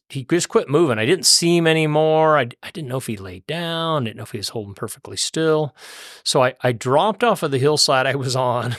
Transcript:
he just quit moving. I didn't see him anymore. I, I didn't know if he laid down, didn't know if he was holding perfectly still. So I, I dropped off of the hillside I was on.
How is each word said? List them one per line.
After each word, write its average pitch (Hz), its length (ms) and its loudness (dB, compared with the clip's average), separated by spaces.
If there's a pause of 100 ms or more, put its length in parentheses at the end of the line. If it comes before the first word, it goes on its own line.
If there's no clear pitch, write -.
he 135 180 -10
just 170 220 0
quit 208 220 0
moving. 139 300 2
I 110 80 0
didn't 160 180 0
see 170 320 4
him 165 80 2
anymore. 156 720 4
I, 123 120 0 (120)
I - 80 -14
didn't 151 200 -10
know 127 80 -6
if 123 100 -8
he 110 100 -6
laid 95 300 -14
down, 165 560 -2
didn't 107 140 -6
know 113 60 -14
if - 80 -14
he 117 60 -10
was 98 120 -6
holding 101 260 -10
perfectly - 420 -12
still. 156 580 0 (480)
So 139 200 2
I, 127 180 2
I 127 100 2
dropped 147 520 0
off 220 180 2
of 160 80 -2
the 135 80 0
hillside 139 480 4
I 131 80 0
was 131 220 -4
on. 123 440 0